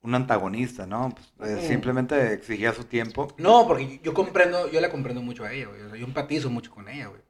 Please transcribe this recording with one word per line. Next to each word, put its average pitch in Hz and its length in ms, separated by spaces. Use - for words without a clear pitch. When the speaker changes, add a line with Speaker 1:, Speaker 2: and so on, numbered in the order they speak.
Speaker 1:
un 117 120
antagonista, 117 720
¿no? 117 260
Pues, 214 140
eh, 214 140
Speaker 2:
Mm. 160 40
Speaker 1:
simplemente 127 640
exigía 107 400
su 117 120
tiempo. 120 540
Speaker 2:
No, 226 280
porque 135 360
yo 160 120
comprendo, 180 560
yo 240 100
la - 100
comprendo 123 300
mucho 120 240
a 107 80
ella, 131 140
güey. 104 160
O 104 80
sea, 110 80
yo 120 80
empatizo 143 420
mucho 120 220
con 101 180
ella, 127 200
güey. - 220